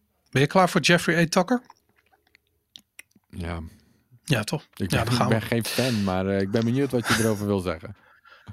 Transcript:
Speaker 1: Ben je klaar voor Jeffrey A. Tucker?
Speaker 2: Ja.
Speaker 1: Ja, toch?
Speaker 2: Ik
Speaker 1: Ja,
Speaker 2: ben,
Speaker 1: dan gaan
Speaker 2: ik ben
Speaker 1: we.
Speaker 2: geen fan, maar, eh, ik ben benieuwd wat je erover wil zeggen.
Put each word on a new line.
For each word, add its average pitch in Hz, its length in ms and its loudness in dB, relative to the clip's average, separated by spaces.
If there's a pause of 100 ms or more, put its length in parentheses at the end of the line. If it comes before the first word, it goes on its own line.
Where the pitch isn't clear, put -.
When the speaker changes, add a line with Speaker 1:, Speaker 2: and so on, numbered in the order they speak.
(320)
Speaker 1:
Ben 131 100 2
je 143 60 4
klaar 185 220 4
voor - 120 0
Jeffrey 170 400 2
A. 165 60 2
Tucker? 190 340 2 (1700)
Speaker 2:
Ja. 85 300 -8 (640)
Speaker 1:
Ja, 117 200 0
toch? 151 180 -6 (120)
Speaker 2:
Ik 98 180 -6
Speaker 1:
Ja, 135 60 0
Speaker 2:
ben, 117 80 0
Speaker 1:
dan 113 100 0
gaan 120 100 2
Speaker 2:
ik 127 60 0
ben 113 100 4
Speaker 1:
we. - 40 -10
Speaker 2:
geen 117 200 0
fan, 120 380 0
maar, 92 240 0
eh, 98 140 0
ik 98 100 -2
ben 113 140 0
benieuwd 131 260 0
wat 120 160 -2
je 113 120 2
erover 107 260 0
wil 101 140 0
zeggen. 90 360 -6 (580)